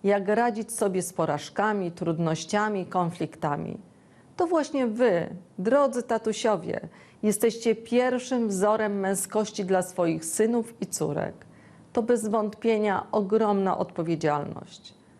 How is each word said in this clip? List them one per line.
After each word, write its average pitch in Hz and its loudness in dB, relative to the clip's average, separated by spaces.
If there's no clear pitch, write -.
jak 202 2
radzić 220 0
sobie 190 0
z - -8
porażkami, 175 -2
trudnościami, 170 -2
konfliktami. 165 -4
To 359 2
właśnie 285 0
wy, 214 2
drodzy 247 2
tatusiowie, 214 -2
jesteście 220 2
pierwszym 247 0
wzorem 208 2
męskości 196 -2
dla 185 4
swoich 170 0
synów 226 0
i 190 -6
córek. - -4
To 233 0
bez 220 2
wątpienia 214 0
ogromna 202 2
odpowiedzialność. 160 -4